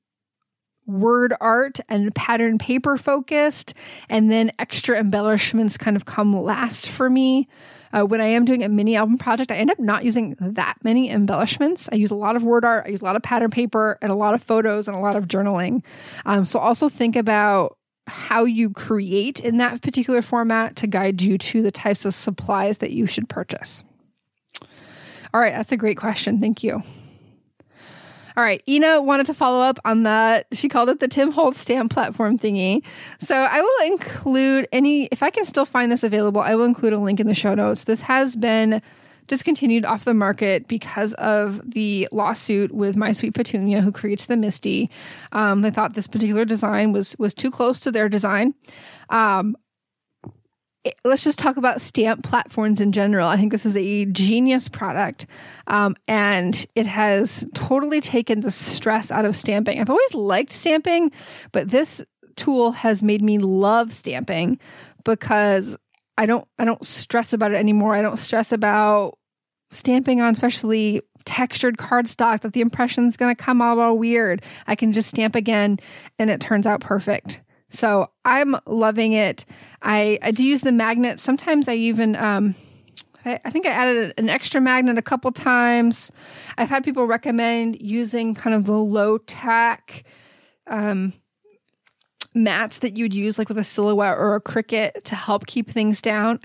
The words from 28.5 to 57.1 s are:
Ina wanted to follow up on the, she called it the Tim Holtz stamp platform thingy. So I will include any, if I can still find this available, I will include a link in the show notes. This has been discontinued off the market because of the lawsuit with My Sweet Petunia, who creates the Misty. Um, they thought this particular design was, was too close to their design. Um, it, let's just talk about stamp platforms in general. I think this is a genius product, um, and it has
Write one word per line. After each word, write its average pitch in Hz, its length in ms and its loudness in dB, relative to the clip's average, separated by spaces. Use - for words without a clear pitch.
Ina 302 360 4
wanted 277 240 2
to 302 80 -4
follow 254 260 2
up 254 240 2
on 226 200 2
the, 220 380 4
she 269 180 -2
called 240 180 2
it 277 120 0
the 269 80 0
Tim 277 240 2
Holtz 294 260 2
stamp 247 340 -2
platform 226 460 0
thingy. 202 440 0
So - 140 -2
I 262 260 2
will 427 320 2
include 269 800 0
any, 277 400 2
if 247 100 -4
I 285 60 2
can 403 160 -2
still 285 220 0
find 240 260 0
this 247 100 0
available, 208 380 2
I 220 140 0
will 226 100 2
include 240 300 2
a 208 40 0
link 202 220 0
in 214 60 0
the 214 80 2
show 202 200 0
notes. 208 300 0
This 226 160 0
has 262 340 0
been 220 460 2
discontinued 254 580 0
off 214 220 -4
the 240 80 4
market 196 520 0
because 214 480 -4
of 208 480 0
the 208 480 -2
lawsuit 208 640 -2
with 202 240 -2
My 214 160 0
Sweet 220 220 -4
Petunia, 208 480 0
who 196 100 2
creates 202 320 -6
the 240 140 0
Misty. 202 520 -2
Um, 202 280 2
they 214 100 2
thought 214 220 -2
this 208 160 -8
particular 214 380 0
design 208 460 0
was, 202 260 -2
was 208 160 -2
too - 160 -4
close 247 300 0
to 277 100 -4
their 214 180 0
design. 208 460 0
Um, 208 460 2
it, 175 100 -4
let's 269 180 2
just 294 160 0
talk 262 180 0
about 254 240 0
stamp - 440 -2
platforms 214 560 0
in 202 120 2
general. 196 360 2
I 165 80 2
think 208 160 2
this 226 140 -4
is 202 100 0
a 202 300 -2
genius 226 640 2
product, - 580 -6
um, 202 260 2
and 202 640 0
it 226 120 0
has 202 680 0